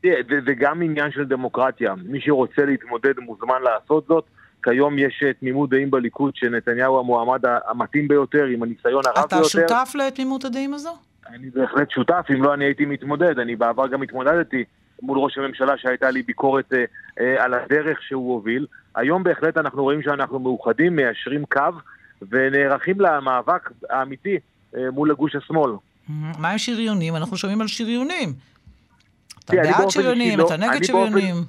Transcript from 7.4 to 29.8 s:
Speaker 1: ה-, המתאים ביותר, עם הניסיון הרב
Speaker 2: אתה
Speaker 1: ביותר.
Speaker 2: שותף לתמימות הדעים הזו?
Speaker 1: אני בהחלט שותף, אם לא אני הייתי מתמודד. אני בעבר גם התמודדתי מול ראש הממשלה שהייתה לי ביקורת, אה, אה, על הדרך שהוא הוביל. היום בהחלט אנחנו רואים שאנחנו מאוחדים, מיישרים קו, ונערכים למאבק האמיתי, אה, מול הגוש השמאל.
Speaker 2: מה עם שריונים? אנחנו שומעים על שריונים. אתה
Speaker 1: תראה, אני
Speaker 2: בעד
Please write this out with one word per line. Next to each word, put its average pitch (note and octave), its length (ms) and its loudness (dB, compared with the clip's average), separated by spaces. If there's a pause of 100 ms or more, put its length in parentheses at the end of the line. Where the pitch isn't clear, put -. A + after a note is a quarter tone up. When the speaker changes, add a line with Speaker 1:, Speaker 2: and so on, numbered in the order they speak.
Speaker 1:
ה-, B2 120 2 (100)
המתאים A#2+ 400 -2
ביותר, C#3+ 360 4
עם A#2+ 180 -2
הניסיון A#2+ 440 0
הרב C#3 200 2
Speaker 2:
אתה F#3 100 -2
Speaker 1:
ביותר. D#3+ 120 4
Speaker 2:
שותף A#3 460 2
לתמימות C4+ 500 -4
הדעים C4+ 300 -4
הזו? D4 160 -12 (380)
Speaker 1:
אני B2+ 220 -16
בהחלט C3 400 0
שותף, E3 340 0 (100)
אם C3+ 80 2
לא C#3+ 120 4
אני C#3+ 100 -2
הייתי C#3+ 200 0
מתמודד. C#3+ 540 0
אני A#2+ 180 -4
בעבר A#2+ 300 2
גם C3+ 160 -4
התמודדתי C3 600 0 (380)
מול C3+ 160 -2
ראש C#3 200 0
הממשלה C3+ 400 0
שהייתה B2+ 320 0
לי C3 120 -2
ביקורת, C3+ 500 0
אה, B2 120 2 (360)
אה, B2 240 2
על B2+ 100 0
הדרך D3 480 0
שהוא B2+ 320 -4
הוביל. A#2 320 -2 (280)
היום D#3 280 0
בהחלט D#3+ 360 0
אנחנו C#3 240 -2
רואים C#3+ 200 0
שאנחנו C3+ 360 -2
מאוחדים, C3 580 0
מיישרים C3+ 500 -2
קו, - 140 0 (680)
ונערכים C#3 680 2
למאבק D3 680 0 (200)
האמיתי, C3+ 480 -4 (380)
אה, B2+ 140 -4
מול D3 200 0
הגוש D3 260 0
השמאל. D3 340 0 (680)
Speaker 2:
מה D#3+ 120 -2
עם G#3+ 80 -2
שריונים? G#3 580 -2
אנחנו E3+ 200 -4
שומעים G#3 240 -2
על A3 60 -2
שריונים. A#3+ 640 -4 (1160)
אתה - 120 2
Speaker 1:
תראה, F3 80 4
אני D3+ 80 4
Speaker 2:
בעד - 80 6